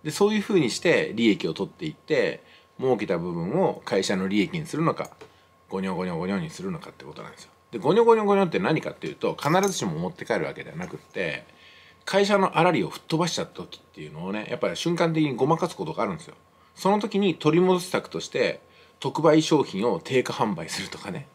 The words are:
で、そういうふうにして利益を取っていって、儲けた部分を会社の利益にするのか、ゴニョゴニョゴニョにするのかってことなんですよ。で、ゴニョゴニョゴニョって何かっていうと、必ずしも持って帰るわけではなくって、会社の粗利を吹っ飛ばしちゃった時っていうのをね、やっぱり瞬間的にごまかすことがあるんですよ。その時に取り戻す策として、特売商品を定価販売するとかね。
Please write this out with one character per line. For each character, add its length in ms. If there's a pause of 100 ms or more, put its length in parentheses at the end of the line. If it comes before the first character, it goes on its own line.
で、 60
そ 180
う 60
い 40
う 20
ふ 140
う 60
に 100
し 80
て 360
利 140
益 200
を 60
取 140
っ 40
て 140
い 40
っ 40
て、 480 (360)
儲 180
け 100
た 120
部 140
分 280
を 240
会 200
社 120
の 120
利 120
益 180
に 80
す 100
る 60
の 120
か、 160 (580)
ゴ 120
ニ 80
ョ 60
ゴ 100
ニ 60
ョ 60
ゴ 100
ニ 60
ョ 60
に 120
す 120
る 80
の 80
か 120
っ 20
て 120
こ 80
と 100
な 60
ん 40
で 60
す 60
よ。 60 (200)
で、 80
ゴ 140
ニ 80
ョ 40
ゴ 100
ニ 60
ョ 40
ゴ 100
ニ 80
ョ 40
っ 20
て 100
何 220
か 100
っ 40
て 120
い 60
う 20
と、 260
必 100 (180)
ず 60
し 100
も 140
持 100
っ 40
て 120
帰 140
る 80
わ 80
け 100
で 60
は 60
な 120
く 80
っ 20
て、 460 (600)
会 220
社 120
の 120
粗 220
利 100
を 60
吹 120
っ 60
飛 140
ば 80
し 60
ち 60
ゃ 40
っ 20
た 80
時 240
っ 20 (140)
て 60
い 80
う 40
の 120
を 80
ね、 180
や 60
っ 20
ぱ 100
り 80
瞬 200
間 160
的 100
に 140
ご 100
ま 100
か 120
す 80
こ 80
と 80
が 100
あ 40
る 80
ん 20
で 80
す 20
よ。 80 (400)
そ 160
の 80
時 200
に 160
取 260
り 40
戻 160
す 100
策 180
と 120
し 80
て、 320 (380)
特 240
売 200
商 220
品 240
を 120
定 220
価 100
販 220
売 140
す 140
る 60
と 100
か 120
ね。 240